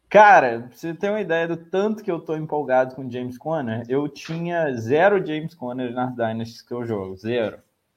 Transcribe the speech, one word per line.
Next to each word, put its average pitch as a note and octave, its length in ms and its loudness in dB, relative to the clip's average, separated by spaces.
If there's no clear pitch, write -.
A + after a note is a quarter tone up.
Cara, E3 520 8
pra B2 160 -16
você E3 180 -8
ter G3 160 -4
uma G#3+ 100 -2
ideia E3 260 0
do E3+ 100 -4
tanto G3+ 460 -2
que - 80 -6
eu E3+ 80 -2
tô D#3+ 160 -8
empolgado C3 600 0
com C3+ 120 -10
o B2 40 -10
James B2 260 -8
Conner, B2 540 -4
eu C#3+ 180 0
tinha E3 680 -4
zero D3+ 500 2
James D#3 300 -6
Conner B2 380 -8
nas B2+ 220 -6
Dynasties A2+ 480 -6
que - 100 -18
eu A#2+ 140 -8
jogo, G2 300 -6
zero. A2 420 -4